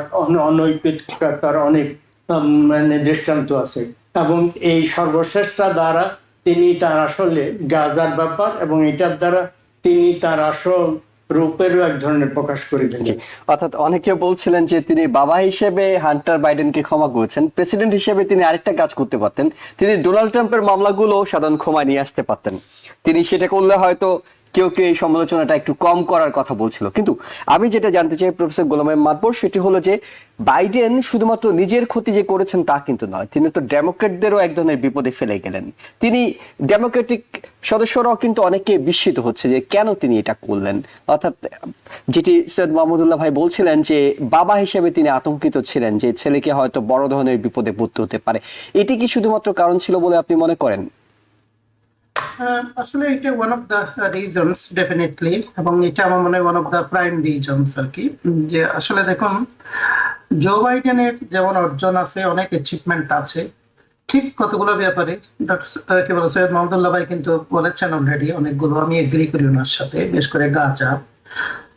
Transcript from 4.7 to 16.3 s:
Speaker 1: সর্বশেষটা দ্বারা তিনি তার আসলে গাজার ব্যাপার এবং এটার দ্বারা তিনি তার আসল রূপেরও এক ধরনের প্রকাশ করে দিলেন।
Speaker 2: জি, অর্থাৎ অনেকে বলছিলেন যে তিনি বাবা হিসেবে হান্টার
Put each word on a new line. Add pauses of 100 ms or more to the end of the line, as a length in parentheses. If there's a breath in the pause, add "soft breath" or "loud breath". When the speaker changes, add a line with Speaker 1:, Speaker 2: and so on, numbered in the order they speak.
Speaker 1:
সর্বশেষটা
দ্বারা (280)
তিনি
তার
আসলে (140)
গাজার
ব্যাপার
এবং
এটার
দ্বারা (320)
তিনি
তার
আসল (340)
রূপেরও
এক
ধরনের
প্রকাশ
করে
দিলেন।
Speaker 2:
জি, (280 loud breath)
অর্থাৎ
অনেকে
বলছিলেন
যে
তিনি
বাবা
হিসেবে
হান্টার